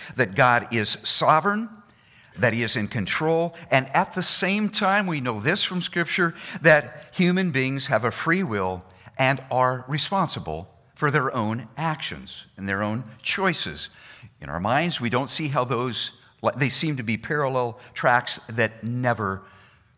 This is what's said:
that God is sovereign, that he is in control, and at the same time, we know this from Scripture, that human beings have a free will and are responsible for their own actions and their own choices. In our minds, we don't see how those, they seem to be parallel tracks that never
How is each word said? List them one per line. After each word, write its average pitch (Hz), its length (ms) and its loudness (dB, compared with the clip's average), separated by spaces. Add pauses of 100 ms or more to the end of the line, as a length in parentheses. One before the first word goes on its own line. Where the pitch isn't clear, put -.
(160)
that 110 180 0
God 123 380 4
is 110 300 0
sovereign, 185 680 2 (680)
that 120 160 4
he 117 100 0
is 110 140 -2
in 104 120 -2
control, 165 680 0 (140)
and 135 260 2
at 190 180 2
the 180 80 -2
same 202 460 2
time, 202 380 2
we 160 140 -2
know 120 200 -2
this 156 240 0
from 180 160 -2
Scripture, 170 540 -2 (260)
that 151 520 4
human 180 400 4
beings 135 340 0
have 120 180 2
a 117 60 2
free 165 320 0
will 95 420 -2 (320)
and 135 340 2
are 127 380 2
responsible 131 800 -4 (260)
for 147 160 0
their 135 240 0
own 113 420 -2
actions 151 680 -6 (120)
and 98 120 -6
their 98 140 0
own 107 220 -2 (180)
choices. - 680 -2 (520)
In 69 100 -12
our 80 100 -4
minds, 135 400 0
we 120 80 -2
don't 131 220 0
see 156 180 -2
how 135 160 0
those, 123 480 -2 (440)
they 131 120 2
seem 151 300 -2
to 123 40 -6
be 107 140 0
parallel 131 640 -2 (160)
tracks 123 540 2
that 113 360 -2
never 113 580 0 (560)